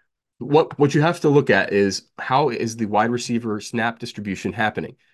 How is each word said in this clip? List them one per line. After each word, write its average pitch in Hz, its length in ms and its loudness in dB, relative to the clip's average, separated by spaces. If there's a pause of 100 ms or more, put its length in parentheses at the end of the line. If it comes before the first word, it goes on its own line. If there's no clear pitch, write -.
(380)
what, 143 380 2
what 139 160 4
you 147 100 2
have 170 180 0
to 156 80 2
look 143 220 4
at 98 220 2
is 101 360 0 (100)
how 139 300 0
is 113 280 -4
the 113 100 -2
wide 104 240 2
receiver 117 500 -4
snap 117 400 -4
distribution 101 520 -6
happening? 104 440 -4 (180)